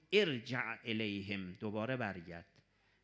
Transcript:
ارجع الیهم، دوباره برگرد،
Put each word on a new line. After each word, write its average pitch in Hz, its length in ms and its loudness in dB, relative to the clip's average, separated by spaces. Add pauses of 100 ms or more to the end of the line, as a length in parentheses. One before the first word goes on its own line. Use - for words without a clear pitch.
(120)
ارجع 123 760 4
الیهم، 101 680 -2
دوباره 110 440 -2
برگرد، 87 480 -6 (580)